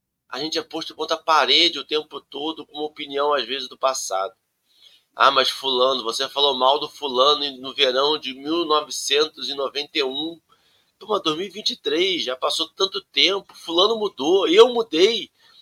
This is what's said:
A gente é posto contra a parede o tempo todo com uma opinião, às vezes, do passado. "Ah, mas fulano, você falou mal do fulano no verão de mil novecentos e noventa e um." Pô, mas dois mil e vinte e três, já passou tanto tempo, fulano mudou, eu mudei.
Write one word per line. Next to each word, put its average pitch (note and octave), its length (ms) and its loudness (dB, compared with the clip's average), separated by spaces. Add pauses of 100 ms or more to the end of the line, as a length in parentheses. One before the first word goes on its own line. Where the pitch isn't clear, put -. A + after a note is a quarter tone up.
(280)
A B2 100 -12
gente D#3+ 200 -6
é D3+ 40 -4
posto - 320 -10
contra D#3 220 -4
a - 60 -8
parede D3+ 560 4
o C3+ 60 -10
tempo D3+ 360 -6
todo D3+ 440 -10
com D3 140 -18
uma D3+ 80 -4
opinião, D3 480 -2
às B2+ 100 0
vezes, C3 240 -8
do - 80 -20
passado. G2 560 -2 (840)
"Ah, C3 180 4
mas C3 180 2
fulano, C3 540 0
você A#2+ 240 -4
falou C#3 280 0
mal C3 220 2
do D3 100 -8
fulano C#3+ 560 0 (140)
no C3 160 -12
verão C#3 420 2
de C3+ 160 -8
mil D3+ 320 -4
novecentos D3+ 840 -2
e C#3 60 -8
noventa C#3 440 -6
e C#3+ 60 2
um." D#3 360 -8 (600)
Pô, G3+ 80 -14
mas G#3 140 -2
dois D#3 140 0
mil F#3+ 100 -6
e F#3+ 40 -12
vinte G3 200 -8
e D3 60 -8
três, E3 460 -2
já B2+ 140 -6
passou D#3 320 -4
tanto G3 320 -4
tempo, F3+ 540 0
fulano E3+ 440 0
mudou, D#3+ 480 0
eu A3 260 8
mudei. G#3+ 580 0 (320)